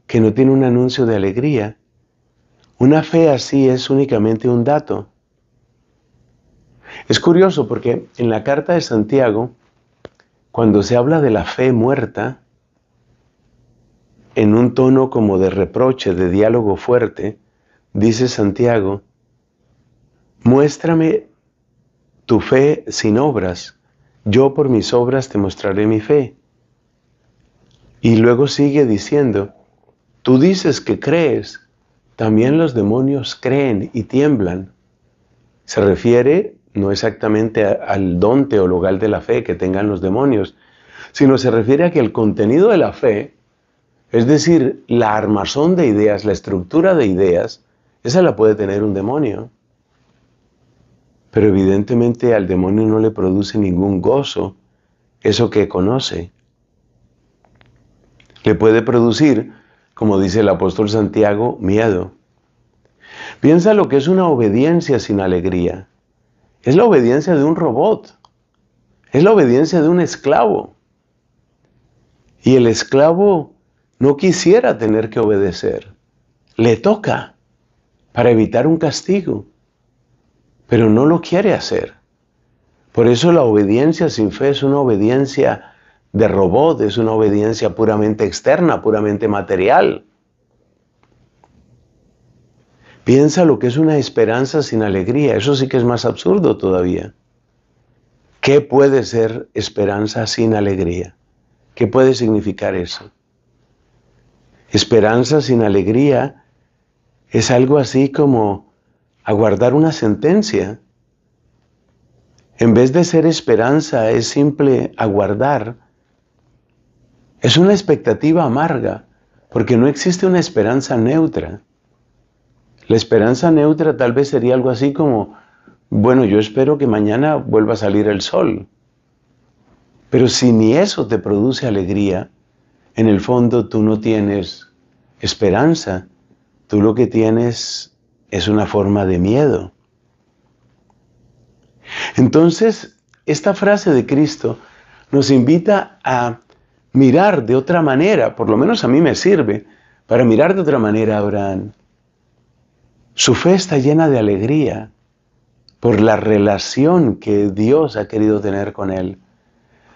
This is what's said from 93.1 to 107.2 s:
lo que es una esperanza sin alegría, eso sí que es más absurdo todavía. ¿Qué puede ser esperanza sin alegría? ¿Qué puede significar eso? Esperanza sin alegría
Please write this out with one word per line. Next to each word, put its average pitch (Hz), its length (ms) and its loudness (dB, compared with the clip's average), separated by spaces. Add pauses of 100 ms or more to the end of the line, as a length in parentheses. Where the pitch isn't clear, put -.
lo 143 140 4
que 127 80 -2
es 120 100 -2
una 156 220 2
esperanza 131 640 -2
sin 113 200 -4
alegría, 107 540 -2
eso 127 180 0
sí 135 140 -2
que 131 80 -2
es 120 80 0
más 120 220 -2
absurdo 160 500 0
todavía. 90 580 -4 (1300)
¿Qué 143 220 4
puede 135 400 2
ser 113 500 -4
esperanza 104 720 -4
sin 113 280 0
alegría? 92 600 -4 (600)
¿Qué 120 120 -2
puede 131 280 4
significar 104 600 -4
eso? 92 360 -10 (1600)
Esperanza 120 720 2
sin 120 200 0
alegría 120 800 0 (840)